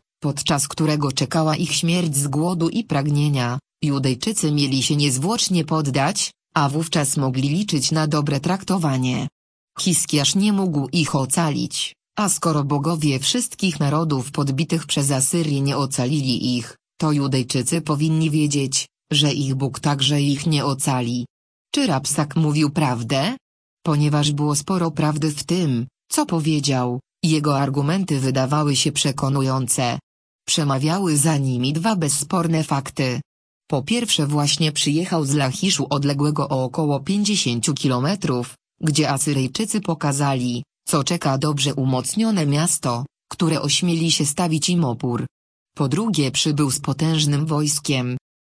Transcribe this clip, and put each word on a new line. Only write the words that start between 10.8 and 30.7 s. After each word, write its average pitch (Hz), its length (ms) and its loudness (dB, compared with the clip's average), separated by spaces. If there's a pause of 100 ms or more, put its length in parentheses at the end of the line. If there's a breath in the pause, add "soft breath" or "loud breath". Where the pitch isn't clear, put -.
ich 165 220 2
ocalić, 147 800 -2 (220)
a 208 120 0
skoro 151 360 0
bogowie 147 540 0
wszystkich 190 600 -2
narodów 147 520 0
podbitych 147 540 -2
przez 139 240 0
Asyrię 143 500 0
nie 139 160 0
ocalili 131 800 0
ich, 117 200 -8 (220)
to 156 140 2
Judejczycy 135 680 0
powinni 156 500 0
wiedzieć, 147 560 0 (260)
że 147 200 2
ich 135 220 -2
Bóg 135 260 -4
także 143 420 0
ich 143 240 0
nie 147 180 2
ocali. 127 600 -2 (480)
Czy 277 120 2
Rabsak 147 500 -2
mówił 151 340 2
prawdę? 139 680 -2 (460)
Ponieważ 151 500 2
było 147 240 0
sporo 170 340 0
prawdy 151 400 0
w 147 140 -8
tym, 143 420 0 (240)
co - 160 0
powiedział, 143 720 0 (220)
jego 151 360 2
argumenty 143 640 0
wydawały 135 560 2
się 147 160 0
przekonujące. 135 1080 0 (480)
Przemawiały 151 720 2